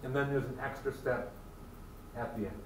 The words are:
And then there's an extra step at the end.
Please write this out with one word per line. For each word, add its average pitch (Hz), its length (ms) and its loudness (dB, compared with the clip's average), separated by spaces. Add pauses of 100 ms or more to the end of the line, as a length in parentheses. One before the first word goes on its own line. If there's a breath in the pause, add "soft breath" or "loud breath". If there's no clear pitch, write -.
And 131 120 0
then 139 140 6
there's 139 160 6
an - 180 -2
extra - 300 0
step - 400 2 (800)
at 117 220 0
the 104 80 2
end. - 200 -4